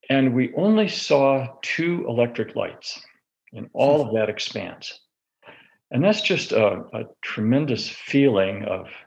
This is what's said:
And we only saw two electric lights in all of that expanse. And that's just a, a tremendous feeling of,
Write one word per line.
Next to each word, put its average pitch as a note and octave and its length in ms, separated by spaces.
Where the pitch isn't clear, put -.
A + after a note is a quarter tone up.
And C3 240
we B2+ 220
only G#3 340
saw C#3 580
two E3+ 460
electric A#2+ 480
lights - 440
in A2+ 200
all C#3+ 280
of A2+ 120
that A2 160
expanse. - 680
And B2+ 120
that's G#3 180
just - 300
a, G2+ 320
a A2 120
tremendous B2 680
feeling G#2 760
of, F#2+ 220